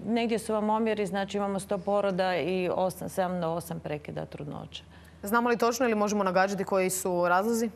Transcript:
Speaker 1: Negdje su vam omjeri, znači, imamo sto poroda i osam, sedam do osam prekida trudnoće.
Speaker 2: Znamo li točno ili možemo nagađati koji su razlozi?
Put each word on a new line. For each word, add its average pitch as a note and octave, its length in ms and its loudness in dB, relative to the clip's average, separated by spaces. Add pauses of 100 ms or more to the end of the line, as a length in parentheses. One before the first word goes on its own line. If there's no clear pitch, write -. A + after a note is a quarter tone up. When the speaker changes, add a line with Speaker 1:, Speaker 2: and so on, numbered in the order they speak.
Speaker 1:
Negdje A3+ 340 0
su A3 140 -4
vam G#3+ 160 2
omjeri, G#3+ 360 2
znači, G3 320 -2
imamo G3 220 0
sto G3 180 -2
poroda F#3 600 2
i F3+ 380 0
osam, - 340 -2
sedam F3+ 320 -2
do E3 80 0
osam E3 300 -6
prekida D#3 460 -6
trudnoće. - 580 -12 (400)
Speaker 2:
Znamo A#3 260 2
li A#3 80 2
točno A#3+ 280 2
ili A#3 100 2
možemo G#3 280 0
nagađati F#3+ 400 2
koji F#3+ 260 2
su F3+ 380 0
razlozi? A3 480 2